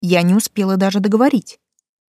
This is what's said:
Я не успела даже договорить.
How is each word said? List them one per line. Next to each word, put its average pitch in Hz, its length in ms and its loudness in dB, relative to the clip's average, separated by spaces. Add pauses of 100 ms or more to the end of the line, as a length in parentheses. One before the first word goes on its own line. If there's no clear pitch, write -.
Я 175 200 0
не 175 120 2
успела 190 440 -2
даже 190 220 0
договорить. 220 600 0 (520)